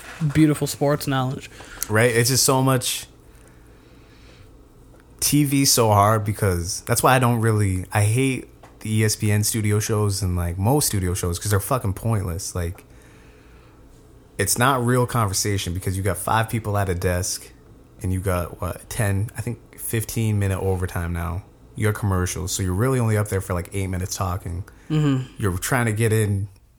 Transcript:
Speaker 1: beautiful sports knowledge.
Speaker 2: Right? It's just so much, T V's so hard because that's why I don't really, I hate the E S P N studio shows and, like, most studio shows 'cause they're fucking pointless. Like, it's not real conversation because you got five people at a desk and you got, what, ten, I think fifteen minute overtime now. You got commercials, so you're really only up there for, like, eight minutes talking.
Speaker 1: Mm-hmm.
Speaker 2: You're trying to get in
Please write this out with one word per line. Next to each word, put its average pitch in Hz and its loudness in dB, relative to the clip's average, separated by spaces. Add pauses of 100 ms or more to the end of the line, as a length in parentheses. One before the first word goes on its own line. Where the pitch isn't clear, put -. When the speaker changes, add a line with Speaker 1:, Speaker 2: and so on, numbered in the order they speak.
(320)
Speaker 1:
beautiful 147 4
sports 147 0
knowledge. 131 -2 (380)
Speaker 2:
Right? 113 4
It's 117 4
just 127 2
so 131 4
much, 131 0 (2250)
T 147 4
V's 139 2
so 117 4
hard 104 4
because 95 -2
that's 117 0
why 131 6
I 131 4
don't 120 2
really, 104 2
I 107 2
hate 123 0 (320)
the 110 -6
E 107 2
S 107 0
P 107 0
N 104 2
studio 104 0
shows 104 0
and, 90 0
like, 87 -2
most 135 2
studio 92 0
shows 87 -4
'cause 104 -4
they're 101 2
fucking 110 -2
pointless. 98 -4
Like, 87 -6 (1500)
it's 101 0
not 127 4
real 123 4
conversation 101 0
because 92 -4
you 95 -4
got 107 0
five 113 0
people 107 -2
at 101 0
a 90 0
desk 90 -2 (520)
and 92 -2
you 95 -2
got, 90 -4
what, - -8
ten, 101 -2
I - -8
think 117 -6 (200)
fifteen 110 -2
minute 95 0
overtime 90 -2
now. 85 -4 (320)
You 107 -2
got 107 -2
commercials, 90 -2
so 104 -4
you're 92 -2
really 127 0
only 110 2
up 104 0
there 95 -2
for, - -6
like, 87 -4
eight 98 -4
minutes 92 -4
talking. 90 -6 (260)
Speaker 1:
Mm-hmm. 143 0
Speaker 2:
You're 92 -2
trying 120 0
to 110 0
get 110 2
in 101 0 (300)